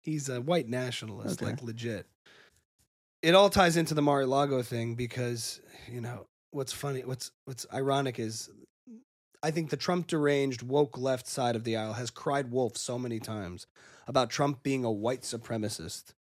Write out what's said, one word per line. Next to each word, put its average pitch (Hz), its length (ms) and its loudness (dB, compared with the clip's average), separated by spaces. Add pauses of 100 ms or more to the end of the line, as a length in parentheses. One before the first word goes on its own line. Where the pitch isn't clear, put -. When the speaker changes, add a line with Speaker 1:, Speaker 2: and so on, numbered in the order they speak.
Speaker 1:
He's 147 280 -4
a 123 100 -4
white 151 260 2
nationalist, 110 760 -4
Speaker 2:
Okay. 110 80 -2
Speaker 1:
like, 120 120 -6
legit. 117 440 -6 (1120)
It 165 140 6
all 196 160 10
ties 180 260 6
into 160 160 2
the 151 80 2
Mar-a-Lago 139 640 4
thing 117 320 -4
because, 120 640 -4 (320)
you 120 80 -8
know, 120 260 -10 (240)
what's 135 220 -6
funny, 139 320 -4
what's, 127 260 -8 (140)
what's 131 300 -12
ironic 135 440 2
is 113 300 -6 (920)
I 156 80 0
think 160 180 -2
the 151 80 -2
Trump 175 300 0
deranged 139 560 2
woke 131 340 2
left 127 300 0
side 120 300 0
of 110 80 -4
the 113 120 0
aisle 110 160 -4
has 117 180 -4
cried 139 400 -2
wolf 123 280 0
so 123 200 -4
many 117 220 -4
times 98 460 -8 (400)
about 131 240 2
Trump 143 320 0
being 135 200 0
a 117 80 2
white 113 320 -2
supremacist. 107 1000 -6